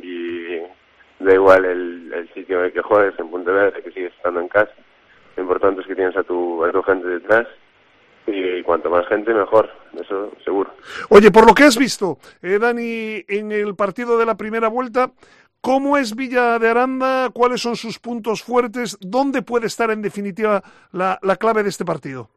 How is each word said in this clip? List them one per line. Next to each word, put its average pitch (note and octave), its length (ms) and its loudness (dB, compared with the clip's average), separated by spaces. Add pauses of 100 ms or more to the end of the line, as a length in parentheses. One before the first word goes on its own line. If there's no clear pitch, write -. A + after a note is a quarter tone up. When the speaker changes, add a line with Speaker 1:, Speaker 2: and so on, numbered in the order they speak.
Speaker 1:
y F2 1200 -12
da F#2+ 80 4
igual F#2+ 340 6
el, F2 460 -6
el E2 220 -10
sitio F#2+ 240 -6
en F2+ 80 0
el F2 80 -4
que F2+ 80 -4
juegues, G2+ 380 2
en E2 100 -8
Pontevedra, F#2 540 0
que F2 80 -16
sigues F2+ 240 -8
estando F2 240 -4
en F2 80 -6
casa. G#2 260 0 (600)
Lo F#2+ 80 -6
importante F#2 380 0
es F#2 60 -14
que F#2+ 80 -8
tienes F#2 220 -2
a F2+ 60 -2
tu, F2 400 -4
a F2 80 0
tu F#2 100 0
gente F#2 260 -2
detrás, G2 380 0 (800)
y F#2 380 -4
cuanto E2 260 -2
más F2 180 0
gente, G#2+ 280 0
mejor, G#2 340 2 (240)
eso G2 380 -10 (120)
seguro. F#2+ 300 -4 (360)
Speaker 2:
Oye, G#3 200 10
por A3 160 8
lo A3+ 80 10
que C#4 120 8
has A#3+ 120 6
visto, G3 400 -2 (240)
eh, F#3+ 160 -2
Dani, A3+ 680 -4
en G#3+ 240 -6
el G#3 240 -4
partido A#3 420 -2
de A3+ 80 2
la A3+ 100 0
primera A3 320 -4
vuelta, B3 440 -2 (500)
¿cómo C#4 360 0
es A3+ 180 -2
Villa A#3+ 420 0
de A3+ 120 2
Aranda? C4 600 0
¿Cuáles A#3+ 300 0
son A#3 140 -4
sus A3 240 -10
puntos A#3 420 -6
fuertes? A#3+ 580 -2
¿Dónde B3+ 440 -2
puede A#3 240 -2
estar, A3+ 240 -2
en G#3+ 100 -4
definitiva, G3+ 600 -2 (280)
la, F#3 300 -2
la F#3+ 140 2
clave A3 260 0
de G3+ 80 0
este F3+ 160 -8
partido? C3+ 520 -8